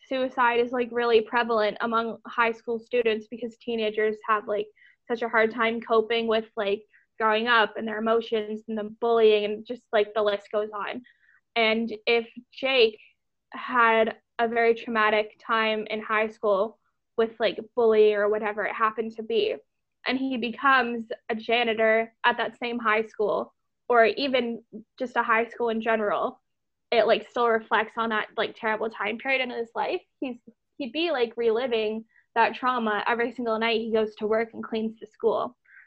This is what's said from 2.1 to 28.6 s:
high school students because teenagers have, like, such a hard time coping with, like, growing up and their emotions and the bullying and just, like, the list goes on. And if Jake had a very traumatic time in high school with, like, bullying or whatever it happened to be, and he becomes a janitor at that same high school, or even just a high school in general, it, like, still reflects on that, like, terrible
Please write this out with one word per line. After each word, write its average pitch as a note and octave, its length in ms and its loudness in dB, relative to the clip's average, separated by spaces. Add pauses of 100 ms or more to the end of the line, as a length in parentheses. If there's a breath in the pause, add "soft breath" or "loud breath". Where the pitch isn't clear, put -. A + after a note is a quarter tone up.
high A#3 260 0
school A3+ 260 -8
students A3+ 520 -2
because A3+ 260 -12
teenagers G#3+ 600 -2 (120)
have, A3 200 0
like, G#3 180 -4 (400 soft breath)
such A#3 160 -4
a A#3 60 -4
hard A3+ 240 2
time A#3 280 -2
coping A3+ 460 0
with, A3 200 0 (100)
like, G#3 260 -2 (360 soft breath)
growing A3 280 2
up A3+ 300 4
and A3 100 -8
their G#3+ 120 -6
emotions A3 680 -2
and A3 80 -6
the G#3+ 240 -8
bullying A3 440 4
and G#3+ 200 -6
just, A#3+ 180 -10 (100)
like, G#3 220 2
the A3 80 0
list G3+ 300 -2
goes G#3+ 220 -2
on. G3+ 280 -8 (540 soft breath)
And A3+ 360 2 (140)
if A#3 220 2 (240)
Jake B3+ 460 2 (540 soft breath)
had A3+ 640 2 (220)
a A#3 100 2
very A#3 260 4
traumatic G#3+ 720 0
time A3 420 0
in G#3+ 140 -6
high A3 260 0
school G#3+ 500 -2 (380)
with, A3+ 220 2
like, G3 220 0 (160)
bullying G#3+ 400 6
or G#3 120 2
whatever G#3+ 360 -2
it - 100 -4
happened A3 420 -2
to A3+ 60 -10
be, A3 320 0 (520)
and B3+ 120 -2
he C4 180 -4
becomes A#3+ 680 0 (260)
a A#3+ 40 -2
janitor A3+ 800 0 (120)
at A#3+ 120 2
that A3+ 220 -6
same A#3+ 200 -6
high A3 260 2
school, G#3 500 -4 (340)
or A#3 160 6
even A#3+ 580 -2 (360)
just B3 180 -6
a A#3 60 2
high A3+ 240 2
school A#3 240 -4
in A3+ 100 -2
general, A3 600 -2 (480)
it, A#3 160 4
like, A3 220 2
still A#3+ 200 0
reflects A3+ 480 0
on A3+ 140 -2
that, G#3+ 160 -2 (100)
like, G#3 220 -4
terrible A3 320 -2